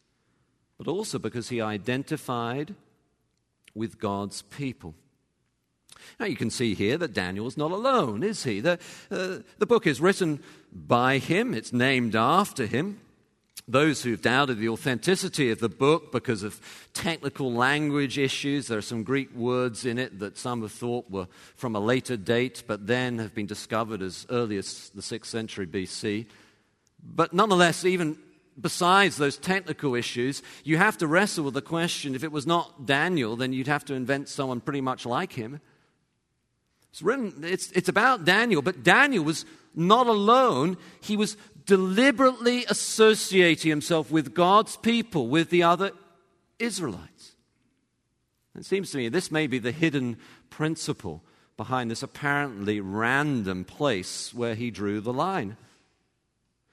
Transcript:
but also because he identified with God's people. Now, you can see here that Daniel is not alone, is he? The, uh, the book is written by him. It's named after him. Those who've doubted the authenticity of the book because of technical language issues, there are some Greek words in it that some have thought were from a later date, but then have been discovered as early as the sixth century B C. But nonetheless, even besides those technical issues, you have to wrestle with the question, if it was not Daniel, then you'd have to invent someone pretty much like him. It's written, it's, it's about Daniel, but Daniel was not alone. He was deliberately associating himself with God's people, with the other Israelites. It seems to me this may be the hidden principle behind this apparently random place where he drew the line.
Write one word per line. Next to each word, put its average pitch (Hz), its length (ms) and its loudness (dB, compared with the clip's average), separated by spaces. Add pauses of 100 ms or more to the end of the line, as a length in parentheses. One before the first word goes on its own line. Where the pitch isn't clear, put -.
(800)
but 120 100 -14
also 202 300 -4
because 110 320 -8
he 120 100 -4
identified 123 1120 -4 (1000)
with 107 240 -8
God's 101 420 -4
people. 123 540 -12 (1300)
Now, 240 60 -4
you 156 100 -4
can 117 140 -4
see 113 240 -2
here 101 240 0
that 156 160 -6
Daniel 95 320 -4
is 139 100 -10
not 151 140 -2
alone, 185 520 0
is 202 220 -4
he? 104 160 -4
The, 170 180 0 (320)
uh, 185 280 -6 (200)
the 208 80 0
book 233 200 4
is 139 140 0
written 165 420 2 (280)
by 127 480 2
him. 190 360 0
It's 110 180 -8
named 123 420 2
after 135 520 2
him. 165 340 -2 (680)
Those 139 360 2
who've 117 180 -2
doubted 127 380 2
the 110 100 0
authenticity 143 840 0
of 110 80 -2
the 110 120 0
book 147 420 2
because 113 300 -2
of 101 180 -10 (320)
technical 143 600 -4
language 139 640 2
issues, 143 500 -2
there 113 100 -2
are 104 40 -6
some 113 220 -6
Greek 135 300 -4
words 123 520 -2
in 120 120 -2
it 117 220 -6
that 98 180 -8
some 120 240 -6
have 107 80 -8
thought 120 400 -6
were 95 180 -6 (280)
from 117 180 -4
a 104 60 -2
later 123 360 0
date, 117 500 -2
but 104 200 -6
then 123 320 0
have 110 160 -6
been 104 120 -6
discovered 110 560 -6
as 92 280 -10
early 120 280 -2
as - 320 -12
the 98 120 -16
sixth - 280 -10
century 110 360 -6
B 92 200 -6
C. 110 400 -6 (760)
But - 300 -2
nonetheless, 180 520 4
even 175 340 0 (420)
besides 180 560 4
those 139 220 0
technical 175 560 -2
issues, 123 480 -2 (200)
you 156 140 0
have 208 220 2
to 170 80 0
wrestle 175 380 2
with 139 100 -4
the 135 80 -4
question, 165 520 -4
if 127 80 -6
it 156 100 -8
was 147 140 -6
not 156 400 0
Daniel, 139 480 0
then 127 180 -2
you'd 131 140 -4
have 147 200 -2
to 139 80 -6
invent 131 340 -4
someone 131 320 -4
pretty 143 220 -6
much 127 240 -4
like 139 260 -4
him. 127 280 -10 (1400)
It's - 60 -18
written, 190 420 -4
it's, 185 280 -4
it's 185 180 0
about 220 340 4
Daniel, 190 380 4
but 147 200 -2
Daniel 226 400 6
was 160 220 -2 (300)
not 214 320 6
alone. 208 720 4 (240)
He 214 120 -4
was 208 220 0 (300)
deliberately 240 1040 4
associating 190 960 4
himself 151 420 0
with 143 220 2
God's 185 460 4
people, 214 500 0
with 160 220 2
the 175 120 6
other 180 280 4 (680)
Israelites. 175 720 -6 (1200)
It - 100 -16
seems 190 280 -4
to - 40 -4
me 120 140 -2
this 175 200 -2
may 156 160 0
be 127 120 0
the 117 140 -2
hidden 143 440 -2 (320)
principle 151 760 -6 (360)
behind 117 320 -4
this 113 120 -8
apparently 131 800 -2
random 110 840 -2
place - 640 -4
where 117 220 -4
he 120 160 -6
drew 104 320 -4
the 117 100 -4
line. 139 460 -4 (1160)